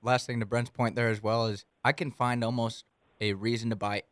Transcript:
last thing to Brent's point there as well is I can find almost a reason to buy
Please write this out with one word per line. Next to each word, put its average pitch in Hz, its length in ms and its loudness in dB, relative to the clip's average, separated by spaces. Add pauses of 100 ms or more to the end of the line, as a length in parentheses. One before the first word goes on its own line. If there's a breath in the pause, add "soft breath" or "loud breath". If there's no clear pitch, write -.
last 123 240 2
thing 120 140 -4
to 110 80 0
Brent's 120 240 0
point 117 240 0
there 120 140 2
as 104 120 -2
well 113 240 2
is 104 200 -4 (200)
I 131 80 6
can 143 180 -4
find 120 320 0
almost 117 400 -2 (380)
a 104 120 2
reason 113 360 -2
to 110 60 0
buy 104 260 -2 (100)